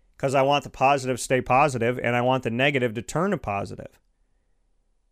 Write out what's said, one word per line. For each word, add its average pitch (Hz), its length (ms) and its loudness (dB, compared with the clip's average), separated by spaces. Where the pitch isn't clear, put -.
'Cause 135 160 -2
I 139 80 4
want 139 220 2
the 120 60 -14
positive 131 500 0
stay 127 220 0
positive, 123 580 2
and 120 160 0
I 120 60 2
want 127 220 0
the 117 60 -2
negative 123 460 0
to 117 60 -8
turn 175 300 -2
to 180 60 -2
positive. 101 600 -8